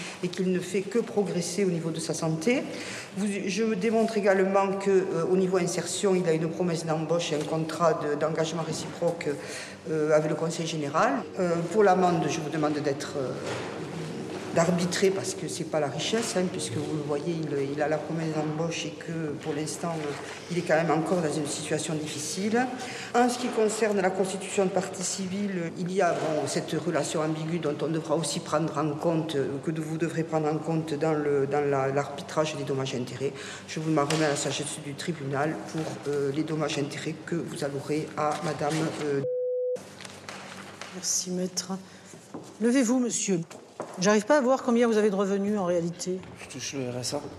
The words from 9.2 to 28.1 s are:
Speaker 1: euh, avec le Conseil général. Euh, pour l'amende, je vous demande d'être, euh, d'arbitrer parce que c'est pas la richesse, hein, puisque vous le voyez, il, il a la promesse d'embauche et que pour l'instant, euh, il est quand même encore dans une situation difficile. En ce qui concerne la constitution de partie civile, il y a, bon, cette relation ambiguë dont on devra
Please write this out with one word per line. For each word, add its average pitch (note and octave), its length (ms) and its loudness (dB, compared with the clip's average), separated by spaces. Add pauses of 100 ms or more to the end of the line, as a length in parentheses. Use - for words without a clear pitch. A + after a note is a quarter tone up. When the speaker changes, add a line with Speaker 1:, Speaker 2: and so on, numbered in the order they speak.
Speaker 1:
euh, D#3 220 2
avec D#3 180 6
le - 60 0
Conseil E3 320 -2
général. E3 560 2 (160)
Euh, E3+ 160 2 (160)
pour G#3+ 100 6
l'amende, F3+ 460 6
je C3+ 100 -2
vous D3 120 -4
demande D3+ 240 2
d'être, C#3 420 -2
euh, C3 160 -2 (1200)
d'arbitrer F3+ 560 4
parce - 240 -2
que D#3+ 120 -6
c'est - 160 -4
pas D#3 160 -2
la D3 80 2
richesse, F#3 500 -2
hein, F3+ 140 2
puisque - 240 -4
vous D3+ 220 -2
le D3 60 -2
voyez, D3+ 380 -2
il, C#3+ 320 -2
il D3+ 80 -2
a D3 60 2
la D3+ 120 2
promesse D#3+ 360 -2
d'embauche D#3 500 -2
et D3+ 60 -4
que D#3+ 400 -6 (120)
pour D#3 120 -4
l'instant, D#3 420 -4
euh, D3 160 -4 (380)
il E3+ 80 0
est E3+ 40 0
quand E3+ 120 4
même E3 160 4
encore E3 320 2
dans D3 100 0
une D3 140 0
situation D#3 480 -2
difficile. G3 720 -2 (480)
En A#3+ 140 6
ce A#3+ 100 -2
qui B3 80 -2
concerne G#3 540 2
la F#3 100 4
constitution F#3+ 540 0
de F3+ 60 2
partie F3+ 340 -2
civile, F#3+ 760 -2
il F3+ 140 -2
y F#3+ 100 2
a, E3+ 120 4
bon, D3+ 340 0
cette - 240 -2
relation D#3 480 0
ambiguë D#3 400 0
dont D3+ 200 0
on D3 60 0
devra D#3 300 0